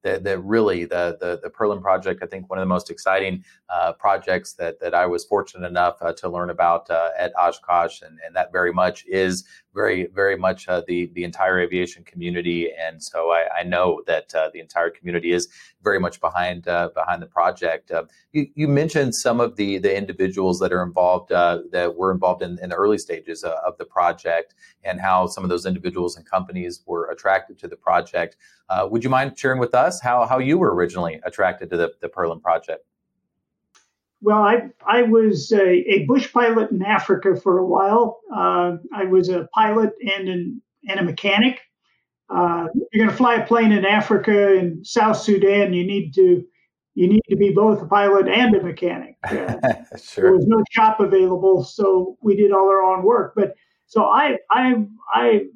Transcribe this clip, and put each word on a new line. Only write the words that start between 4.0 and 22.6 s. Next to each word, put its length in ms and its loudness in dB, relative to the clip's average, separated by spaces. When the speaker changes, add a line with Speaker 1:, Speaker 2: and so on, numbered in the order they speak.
Speaker 1:
that, 260 -10
that 140 -4
I 140 2
was 180 -4
fortunate 400 -4
enough, 360 -2
uh, 120 -4
to 160 -10
learn 220 -6
about, 400 0
uh, 260 -2
at 180 -4
Oshkosh. 680 -2
And, 200 -20
and 120 -18
that 160 -4
very 200 -2
much 360 -2
is 360 -2
very, 400 -2
very 240 0
much, 300 -4
uh, 200 -2
the, 280 -4
the 80 -8
entire 360 -2
aviation 440 -4
community. 680 -6
And 220 -10
so 300 -4
I, 300 -2
I 20 -8
know 420 -2
that, 300 -6
uh, 180 -2
the 60 -18
entire 320 -4
community 400 -6
is 160 -2
very 180 -2
much 220 -6
behind, 460 -4
uh, 260 -2
behind 300 -6
the 40 -18
project. 640 -4
Uh, 140 -4
you, 200 -2
you 140 -4
mentioned 480 0
some 240 -2
of 160 0
the, 240 -2
the 180 0
individuals 640 -2
that 120 -2
are 120 -2
involved, 480 0
uh, 300 0
that 240 -2
were 160 0
involved 320 -2
in, 180 -10